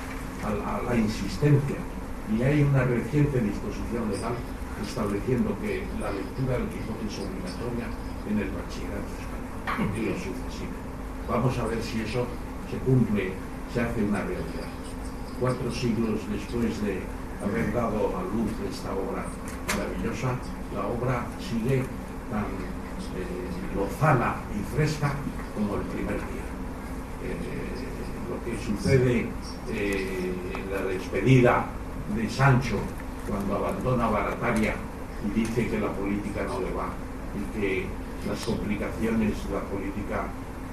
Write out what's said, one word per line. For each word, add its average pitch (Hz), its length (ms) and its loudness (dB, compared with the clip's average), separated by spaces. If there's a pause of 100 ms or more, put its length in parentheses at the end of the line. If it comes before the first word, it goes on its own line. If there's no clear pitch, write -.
(440)
a 107 60 0
la, 104 160 -2 (100)
a - 140 -2
la 120 80 4
insistencia. 113 800 4 (540)
Y 110 100 4
hay 143 220 6
una 135 200 6
reciente 123 560 4
disposición 107 720 0
legal 104 240 -2 (480)
estableciendo 107 800 2
que 104 220 -2 (180)
la 104 100 -2
lectura 127 460 0
del 107 100 0
Quijote - 400 -4
es - 140 -4
obligatoria 110 680 -4 (400)
en 107 120 0
el 98 120 0
bachillerato - 640 -4
español - 340 -6 (460)
y 113 160 0
lo 92 60 0
sucesivo. - 600 -4 (540)
Vamos 120 300 4
a 113 80 0
ver 110 160 0
si 110 180 -2
eso 123 240 0 (460)
se 107 60 -4 (100)
cumple, 104 440 6 (420)
se 120 80 2
hace 113 220 0
una 101 220 2
realidad. 85 460 -4 (680)
Cuatro 123 320 0
siglos 110 480 2 (120)
después 107 500 -2
de 101 220 0 (420)
haber 104 280 0
dado 107 440 2
a 92 60 -2 (100)
luz 110 180 2 (140)
esta - 300 -4
obra 92 320 -2 (420)
maravillosa, 104 640 0 (400)
la - 140 -2
obra 120 400 0 (100)
sigue 127 460 2 (480)
tan, 107 160 0 (680)
eh, 90 320 -4 (280)
lozana 113 600 4 (220)
y - 180 -2
fresca 143 380 2 (400)
como 101 220 0
el 92 180 -2
primer - 240 -2
día. - 300 -4 (760)
Eh, - 120 -2 (920)
lo - 140 -4
que 113 140 -2
sucede, 123 720 4 (400)
eh, 95 640 0 (220)
en 98 180 -4
la 98 80 -2 (100)
despedida 120 720 8 (500)
de 110 140 0
Sancho - 480 6 (520)
cuando 101 260 0
abandona 113 520 2
Barataria 107 680 2 (520)
y 104 140 2
dice 113 260 2
que 107 120 0
la 98 120 0
política 101 560 -2
no - 120 -2
le 92 140 -2
va - 160 -2 (460)
y 104 240 -2
que 95 260 2 (420)
las - 160 -2
complicaciones 104 920 0 (140)
de 101 60 -2
la 92 80 0
política 95 680 -2 (460)